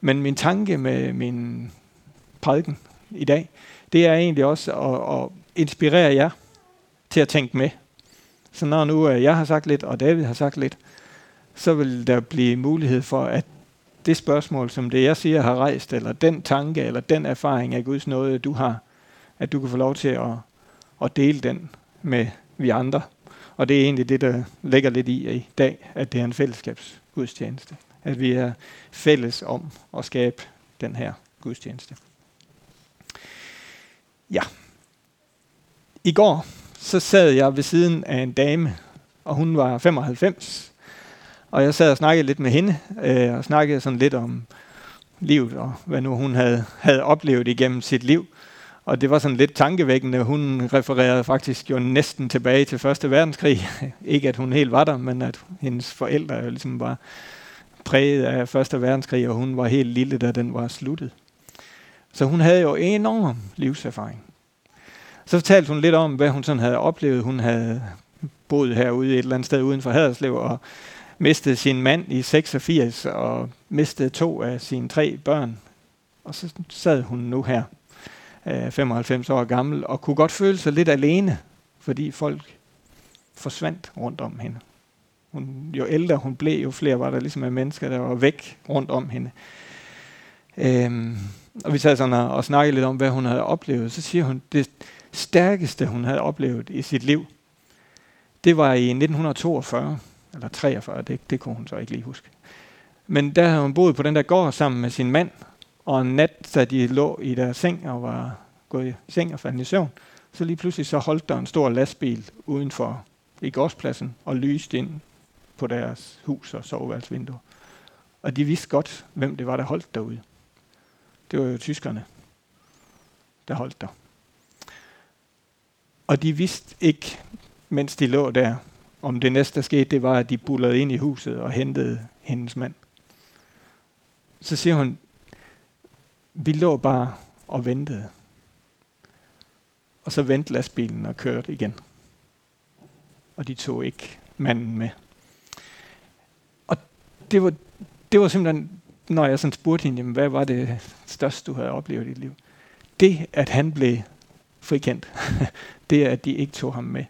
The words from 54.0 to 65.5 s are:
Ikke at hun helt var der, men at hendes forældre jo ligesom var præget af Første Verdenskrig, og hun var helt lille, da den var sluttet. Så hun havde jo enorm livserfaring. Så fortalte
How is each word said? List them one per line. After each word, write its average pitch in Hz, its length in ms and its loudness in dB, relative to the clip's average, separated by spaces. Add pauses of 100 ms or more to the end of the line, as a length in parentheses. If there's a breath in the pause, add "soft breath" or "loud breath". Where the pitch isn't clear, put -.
Ikke 143 240 2
at 120 80 0
hun 127 160 -4
helt 139 180 4
var 131 140 6
der, 151 120 0
men 127 260 -4
at 123 180 -8 (200)
hendes 123 340 -6
forældre 143 400 -2
jo 120 160 -6
ligesom 127 300 -8
var 123 160 -4 (880 loud breath)
præget 139 400 2
af 127 240 0
Første 135 340 0
Verdenskrig, 127 460 0
og 117 60 0
hun 127 220 -2
var 127 100 0
helt 127 220 2
lille, 127 300 0
da 117 140 0
den 120 220 -2
var 120 140 -4
sluttet. 135 420 -8 (1000 loud breath)
Så - 120 0
hun 156 160 2
havde 170 200 8
jo 165 140 4
enorm 208 600 0 (200)
livserfaring. 110 640 -6 (1040 loud breath)
Så - 100 0
fortalte 175 320 6